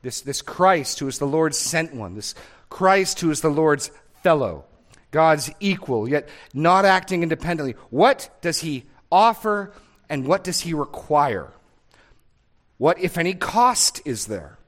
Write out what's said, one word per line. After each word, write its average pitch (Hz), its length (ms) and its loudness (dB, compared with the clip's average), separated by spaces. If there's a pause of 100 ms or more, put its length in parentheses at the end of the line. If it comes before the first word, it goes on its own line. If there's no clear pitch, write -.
This, 123 180 -10
this 139 200 -8
Christ 180 600 0
who 139 80 -4
is 131 100 -8
the 143 80 -2
Lord's 156 320 0
sent 160 340 -4
one, 104 220 -10
this - 220 -12 (320)
Christ 190 500 2
who 165 140 0
is 147 80 -4
the 165 80 0
Lord's 147 420 0 (320)
fellow, 117 420 0 (460)
God's 156 480 2
equal, 143 500 -2
yet 143 200 -2 (260)
not 175 300 4
acting 185 400 2
independently. 156 500 -4 (160)
What 233 400 2 (100)
does 170 200 -2
he 147 240 -8 (260)
offer 208 640 2 (360)
and 139 160 -6
what 190 200 0
does 180 160 -4
he 170 120 -6
require? 143 800 -2 (1300)
What, 160 220 2
if 175 180 -4
any, 175 160 -2
cost - 720 0
is 120 220 -8
there? 87 300 -10 (120)